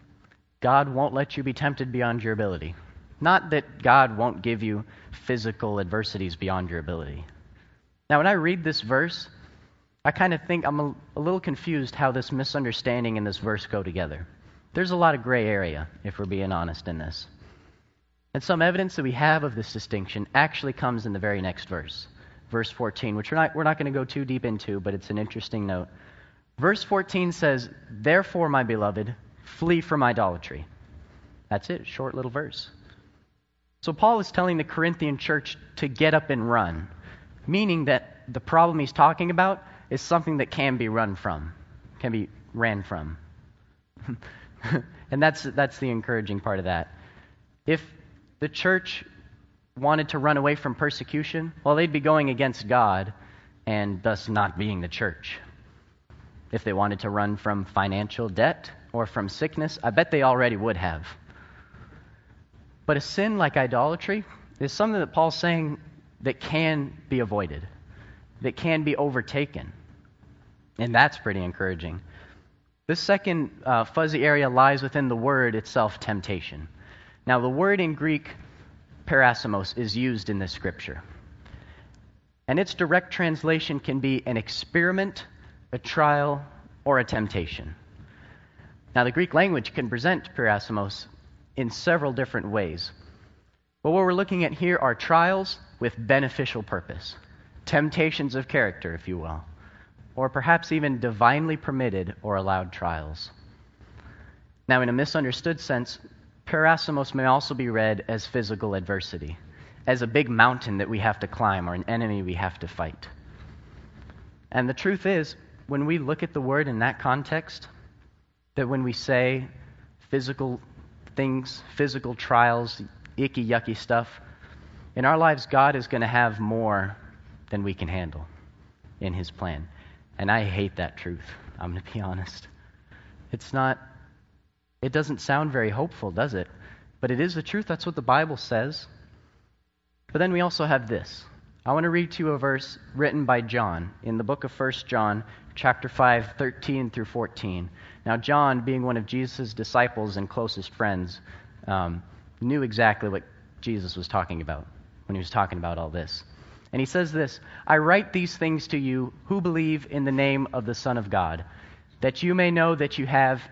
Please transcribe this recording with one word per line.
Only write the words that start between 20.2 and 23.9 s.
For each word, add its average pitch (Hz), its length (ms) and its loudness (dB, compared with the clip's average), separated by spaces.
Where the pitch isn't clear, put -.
actually 143 380 2
comes 120 340 -2
in 104 60 -4
the 98 60 -4
very 101 220 0
next 92 260 -6
verse, 78 380 -8
verse 113 180 -2
fourteen, 110 460 -4
which 107 160 -4
we're 156 60 0
not, 160 180 2
we're 156 80 -2
not 156 160 2
gonna 143 100 -2
go 135 160 -2